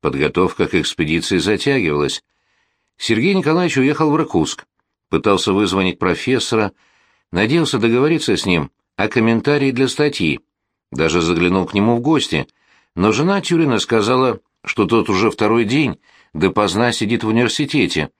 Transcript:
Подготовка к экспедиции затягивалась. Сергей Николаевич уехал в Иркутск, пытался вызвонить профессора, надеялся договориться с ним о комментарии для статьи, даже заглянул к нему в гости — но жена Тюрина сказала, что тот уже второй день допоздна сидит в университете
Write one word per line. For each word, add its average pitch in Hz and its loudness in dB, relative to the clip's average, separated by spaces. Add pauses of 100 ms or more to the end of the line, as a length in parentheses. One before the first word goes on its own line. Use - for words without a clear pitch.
Подготовка 76 0
к - -6
экспедиции 82 -2
затягивалась. 85 -2 (760)
Сергей 123 0
Николаевич 165 0
уехал 147 2
в 147 0
Иркутск, 95 -2 (420)
пытался 98 0
вызвонить 95 0
профессора, 107 -2 (600)
надеялся 127 0
договориться 120 2
с - -4
ним 85 0 (260)
о 101 0
комментарии 131 0
для 127 0
статьи, 123 -2 (520)
даже 80 2
заглянул 87 2
к - -14
нему 107 2
в 117 -2
гости — 127 -2 (480)
но 98 2
жена 175 0
Тюрина 160 0
сказала, 117 0 (240)
что - 0
тот 110 2
уже 101 2
второй 113 0
день 123 -2 (360)
допоздна 101 0
сидит 113 -2
в 110 -2
университете 113 0